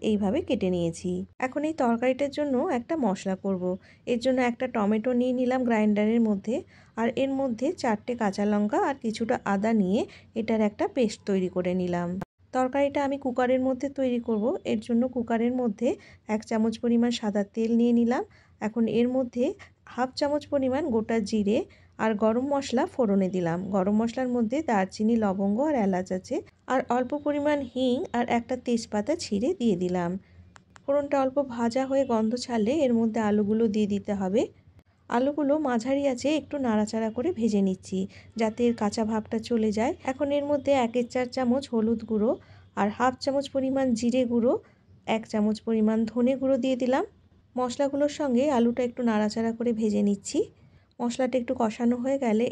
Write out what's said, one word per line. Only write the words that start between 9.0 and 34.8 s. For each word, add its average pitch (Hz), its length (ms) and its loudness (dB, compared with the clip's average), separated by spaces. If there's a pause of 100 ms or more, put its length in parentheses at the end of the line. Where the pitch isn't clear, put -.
কিছুটা 226 440 -2
আদা 202 280 0
নিয়ে 202 280 2 (340)
এটার 226 260 0
একটা 208 280 0
পেস্ট 226 380 0
তৈরি 190 220 0
করে 180 260 -2
নিলাম। 175 360 -2 (420)
তরকারিটা 277 520 0
আমি 277 140 -2
কুকারের 254 420 0
মধ্যে 262 300 0
তৈরি 254 300 0
করব, 220 240 -2 (200)
এর 233 160 -2
জন্য 233 280 0
কুকারের 233 440 0
মধ্যে 247 360 -2 (400)
এক 220 160 -2
চামচ 226 360 0
পরিমাণ 233 300 2
সাদা 208 320 -2 (100)
তেল 226 240 -2
নিয়ে 240 160 4
নিলাম। 240 300 2 (380)
এখন 220 280 -2
এর 240 200 2
মধ্যে 254 360 -2 (440)
হাফ 254 300 -2
চামচ 294 280 0
পরিমাণ 269 440 0
গোটা 226 300 0
জিরে 208 380 0 (400)
আর 220 160 0
গরম 220 360 2
মশলা 277 360 0
ফোড়নে 202 420 2
দিলাম। 175 300 -2 (120)
গরম 196 280 2
মশলার 233 300 -2
মধ্যে 240 340 0
দারচিনি, 214 540 0
লবঙ্গ 202 440 0
আর 294 160 2
এলাচ 185 360 0
আছে, 185 240 -4 (300)
আর 262 140 0 (100)
অল্প 247 200 0 (140)
পরিমাণ 294 340 0 (120)
হিং 254 260 0 (160)
আর 240 160 0
একটা 233 280 -2
তেজপাতা 226 600 -2
ছিঁড়ে 226 380 -2
দিয়ে 226 220 2
দিলাম। 180 340 -2 (680)
ফোড়নটা 285 420 0
অল্প 269 160 0 (120)
ভাজা 233 380 -2
হয়ে 269 180 2
গন্ধ 220 320 0
ছাড়লে 233 420 0
এর 262 160 2
মধ্যে 226 260 0
আলুগুলো 208 480 2
দিয়ে 214 260 0
দিতে 196 200 -4
হবে। 196 280 0 (680)